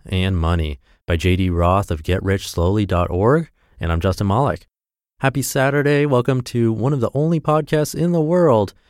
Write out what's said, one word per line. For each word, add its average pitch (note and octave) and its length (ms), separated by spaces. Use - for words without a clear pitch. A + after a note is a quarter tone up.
and F#2+ 300
Money E2 420
by F2 100
J F2+ 200
D F#2 140
Roth F2 400
of D#2+ 120
Get F#2 200
Rich G2 260
Slowly G2 360
dot F2 260
org, B2+ 380
and E2+ 100
I'm E2 100
Justin G2 260
Malik. G2+ 400
Happy C3+ 220
Saturday. C#3+ 640
Welcome B2+ 380
to A#2 300
one A2+ 200
of C#3 80
the A2 140
only D#3+ 260
podcasts D3+ 540
in E3+ 180
the E3 80
world D3+ 540